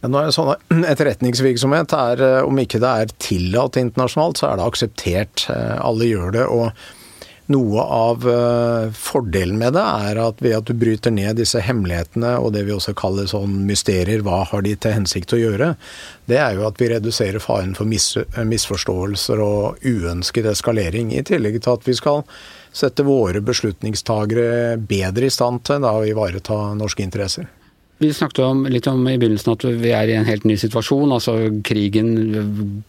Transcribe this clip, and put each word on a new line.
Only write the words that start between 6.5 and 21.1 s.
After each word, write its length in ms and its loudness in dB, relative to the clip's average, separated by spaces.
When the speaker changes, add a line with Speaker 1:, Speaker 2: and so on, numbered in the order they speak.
Speaker 1:
og 220 0
noe 320 2
av, 420 0
eh, 720 2
fordelen 600 -2
med 180 2
det 80 2
er 380 -2
at 180 -2
ved 160 2
at 80 -4
du 80 -2
bryter 400 2
ned 240 0
disse 240 0
hemmelighetene, 800 -2
og 140 0
det 100 -2
vi 80 -2
også 240 -4
kaller 320 -2
sånn 300 -2
mysterier, 560 0
hva 240 0
har 160 -2
de 80 0
til 240 0
hensikt 400 -2
å 60 4
gjøre, 320 0
det 100 4
er 160 0
jo 80 0
at 160 -2
vi 140 4
reduserer 440 -2
faren 380 -2
for 80 -2
mis-, 320 -2
eh, 240 -6
misforståelser 1040 -2
og 400 -2
uønsket 640 0
eskalering, 640 -2